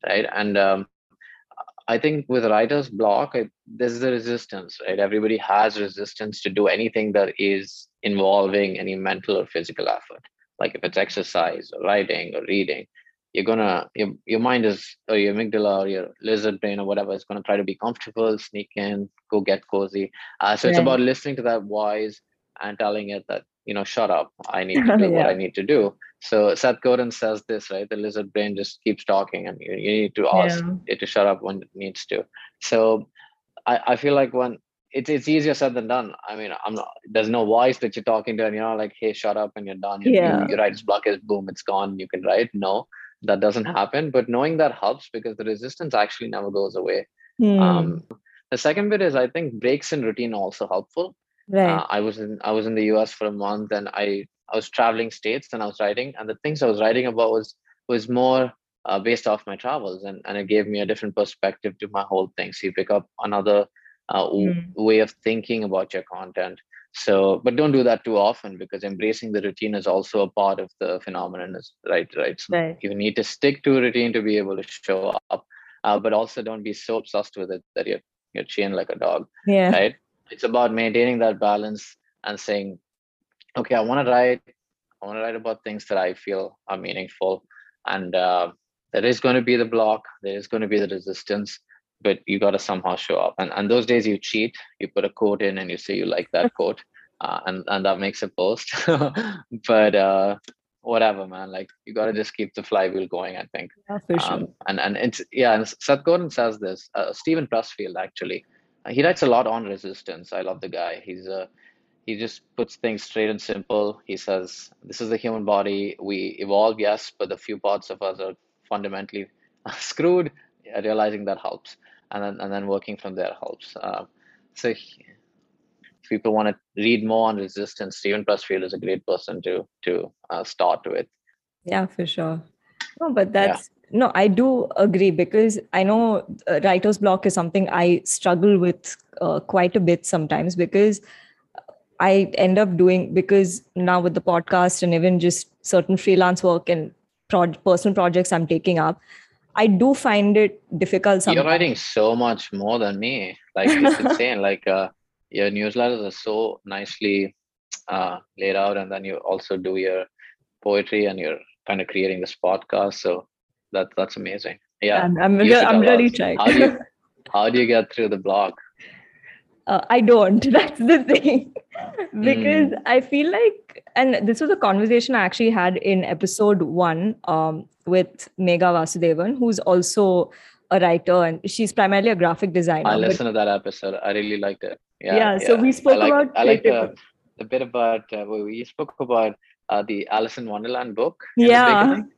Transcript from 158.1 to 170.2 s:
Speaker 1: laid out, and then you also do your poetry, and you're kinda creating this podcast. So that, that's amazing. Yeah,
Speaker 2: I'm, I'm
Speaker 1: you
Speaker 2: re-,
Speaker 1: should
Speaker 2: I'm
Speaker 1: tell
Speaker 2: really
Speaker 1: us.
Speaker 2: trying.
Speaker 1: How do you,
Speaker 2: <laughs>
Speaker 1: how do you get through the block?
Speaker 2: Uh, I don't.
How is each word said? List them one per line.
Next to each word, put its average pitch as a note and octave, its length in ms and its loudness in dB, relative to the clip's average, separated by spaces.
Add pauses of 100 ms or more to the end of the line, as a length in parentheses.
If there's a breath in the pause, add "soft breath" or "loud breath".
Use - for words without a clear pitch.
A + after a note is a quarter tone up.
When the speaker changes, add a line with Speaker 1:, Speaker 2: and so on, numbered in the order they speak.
Speaker 1:
laid G2 160 -2
out, G2 220 0
and F#2+ 160 -6
then G2 120 -8
you F#2+ 120 -8
also F#2+ 400 -4
do F#2+ 180 -4
your F#2 300 -2 (580 soft breath)
poetry, G#2 440 0
and F#2+ 120 -4
you're D#2 220 -6 (260)
kinda F#2+ 180 -2
creating F#2+ 360 -2
this F#2 220 -8
podcast. G2 520 0
So F2+ 320 -4 (460)
that, F#2+ 240 -2
that's F#2+ 200 -4
amazing. G2 420 -10 (220)
Yeah, F3+ 240 2
Speaker 2:
I'm, F3 140 2
I'm G3 160 4
Speaker 1:
you G3 80 4
Speaker 2:
re-, A3 80 6
Speaker 1:
should A#3+ 140 8
Speaker 2:
I'm A3 180 6
Speaker 1:
tell B3 100 8
Speaker 2:
really A#3+ 140 6
Speaker 1:
us. A#3 60 2
Speaker 2:
trying. - 260 -2
Speaker 1:
How G#3+ 80 4
do B3 120 6
you, C4 200 6 (260)
Speaker 2:
<laughs> - 280 -20
Speaker 1:
how G#2 180 4
do B2 100 4
you A#2+ 60 4
get A2+ 260 2
through A2+ 160 0
the G#2 100 -2
block? G2 360 0 (1120 loud breath)
Speaker 2:
Uh, F#3+ 140 2 (100)
I B3 100 8
don't. G#3+ 400 8 (100)